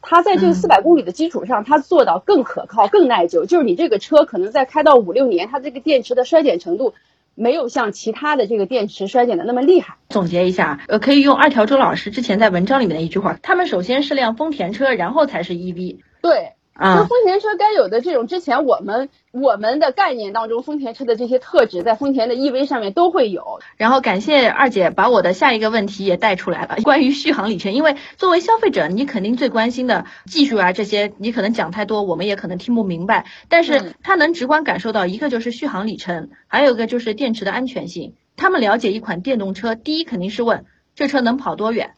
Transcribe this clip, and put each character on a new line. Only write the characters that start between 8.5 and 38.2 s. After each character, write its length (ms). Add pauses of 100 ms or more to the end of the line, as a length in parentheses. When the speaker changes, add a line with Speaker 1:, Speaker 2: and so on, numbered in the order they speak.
Speaker 1:
个 80
电 220
池 200
衰 180
减 120
的 60
那 100
么 80
厉 180
害。 160 (140)
Speaker 2:
总 160
结 220
一 40
下， 360
呃， 120
可 140
以 80
用 140
二 140
条 160
周 120
老 180
师 160
之 100
前 180
在 100
文 160
章 160
里 60
面 80
的 60
一 60
句 120
话： 220
他 140
们 120
首 140
先 220
是 120
辆 200
丰 160
田 220
车， 200
然 200
后 120
才 180
是 120
E 160
V。 280 (220)
Speaker 1:
对。 320 (200)
Speaker 2:
啊。 220
Speaker 1:
那 100
丰 200
田 140
车 80 (120)
该 140
有 160
的 120
这 120
种， 120
之 140
前 260
我 140
们， 300 (220)
我 240
们 240
的 120
概 240
念 180
当 160
中， 140
丰 160
田 160
车 100
的 100
这 120
些 100
特 300
质 160
在 100
丰 200
田 140
的 60
E 160
V 160
上 140
面 140
都 180
会 180
有。 300 (180)
Speaker 2:
然 140
后 100
感 180
谢 300
二 200
姐 200
把 200
我 120
的 120
下 200
一 60
个 100
问 160
题 200
也 120
带 180
出 140
来 160
了， 160
关 220
于 80
续 220
航 180
里 60
程。 160
因 100
为 140 (200)
作 140
为 80
消 180
费 140
者， 160
你 180
肯 160
定 160
最 120
关 200
心 160
的 200 (200)
技 200
术 120
啊， 140
这 120
些 340
你 140
可 120
能 100
讲 180
太 140
多， 160
我 140
们 100
也 100
可 120
能 100
听 160
不 100
明 220
白。 200 (220)
但 160
是 380
它 140
能 180
直 140
观 160
感 160
受 120
到， 140
Speaker 1:
嗯。 60
Speaker 2:
一 60
个 120
就 100
是 120
续 160
航 180
里 120
程， 320 (180)
还 160
有 100
一 40
个 100
就 100
是 160
电 220
池 100
的 60
安 160
全 220
性。 240 (240)